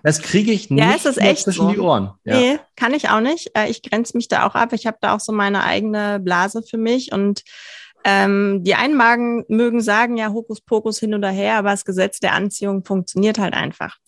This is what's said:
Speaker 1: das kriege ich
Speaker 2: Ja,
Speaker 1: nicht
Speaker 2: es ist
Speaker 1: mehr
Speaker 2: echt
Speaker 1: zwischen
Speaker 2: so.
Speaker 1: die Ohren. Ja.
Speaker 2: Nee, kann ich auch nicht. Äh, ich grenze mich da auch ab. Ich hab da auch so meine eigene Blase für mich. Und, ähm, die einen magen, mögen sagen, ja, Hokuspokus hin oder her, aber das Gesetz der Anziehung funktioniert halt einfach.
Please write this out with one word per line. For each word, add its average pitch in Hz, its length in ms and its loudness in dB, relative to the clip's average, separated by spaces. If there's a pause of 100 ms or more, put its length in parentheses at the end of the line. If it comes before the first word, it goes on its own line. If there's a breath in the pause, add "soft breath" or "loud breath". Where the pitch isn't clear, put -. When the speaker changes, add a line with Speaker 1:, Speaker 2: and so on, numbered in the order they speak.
Speaker 1:
das 151 180 2
kriege 208 300 0
ich - 200 -2
Speaker 2:
Ja, 143 160 4
Speaker 1:
nicht 262 100 4
Speaker 2:
es - 80 -4
ist 269 160 0
Speaker 1:
mehr 196 80 6
Speaker 2:
echt - 140 2
Speaker 1:
zwischen 196 240 0
Speaker 2:
so. 202 60 2
Speaker 1:
die 208 60 -2
Ohren. 117 340 2 (120)
Ja. 254 140 2
Speaker 2:
Nee, 262 200 2 (160)
kann 247 200 0
ich - 140 -2
auch 220 120 4
nicht. 294 340 -2
Äh, 214 140 0
ich - 140 -8
grenze 233 340 -2
mich 233 120 -4
da - 180 2
auch - 80 -4
ab. 233 180 0
Ich 226 140 -4
hab - 120 -6
da 202 160 0
auch 214 40 -4
so - 120 -8
meine 202 320 0
eigene 208 560 -2
Blase 185 440 -2
für 226 140 -10
mich. 233 340 -2
Und, 202 320 0 (600 loud breath)
ähm, 196 600 2
die 185 100 2
einen 285 220 2
magen, 233 520 2
mögen 226 340 2
sagen, 226 360 0
ja, 214 160 -4
Hokuspokus 220 640 -4
hin 214 140 -2
oder 202 160 -2
her, 202 280 0
aber 202 120 0
das 202 160 -2
Gesetz 185 340 -2
der - 140 0
Anziehung 196 500 -2
funktioniert 196 540 0
halt 190 160 -2
einfach. - 440 -6 (100)